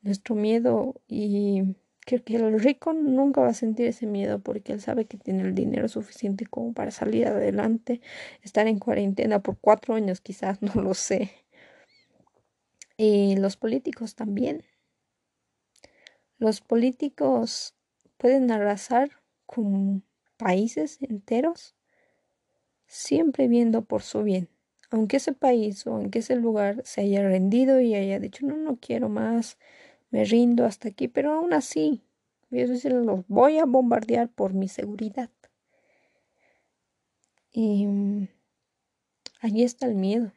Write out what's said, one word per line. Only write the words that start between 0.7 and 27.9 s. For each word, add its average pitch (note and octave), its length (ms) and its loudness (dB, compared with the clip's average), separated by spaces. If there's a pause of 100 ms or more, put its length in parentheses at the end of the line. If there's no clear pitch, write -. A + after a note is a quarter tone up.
y G3+ 680 0 (300)
creo B3 180 -2
que A3 120 -2
el A3 220 2
rico C#4+ 360 2
nunca C#4 480 2
va B3 60 4
a A#3 60 2
sentir A#3 340 -2
ese A#3 180 -6
miedo G#3 320 -2
porque G3+ 340 -8
él G#3 80 -6
sabe A3 260 -4
que G#3 120 -18
tiene F#3+ 240 -4
el F#3+ 120 -2
dinero G3 340 -2
suficiente G#3 580 -6
como A#3 260 -8
para A3 180 -6
salir A3+ 360 -2
adelante, G#3+ 720 -2 (420)
estar G#3 240 0
en A3 120 0
cuarentena G3+ 640 0
por G3 160 -6
cuatro G#3+ 360 2
años G3 280 -2
quizás, G3 400 -6
<laughs> - 0 -
no G3+ 180 -2
lo F#3+ 140 -2
sé. F#3+ 380 -4 (1700)
Y G3+ 360 4
los G3 200 0
políticos A#3 600 -6
también. A3 480 -4 (1700)
Los A3 240 0
políticos B3+ 1160 -2 (400)
pueden B3+ 340 4
arrasar G#3+ 600 0 (360)
con G3 580 -2 (320)
países A3+ 640 -2
enteros, B3+ 760 -4 (1120)
siempre C#4+ 600 0
viendo A#3 380 2
por G#3 180 -4
su G#3+ 220 -4
bien. F#3 240 -2 (420)
Aunque A3 280 0
ese C#4+ 140 -2
país A3+ 540 0
o A#3 80 -4
aunque G#3 260 -4
ese B3 140 -2
lugar G#3+ 500 0
se - 180 -6
haya G3 200 2
rendido G3+ 580 4
y A#3 140 2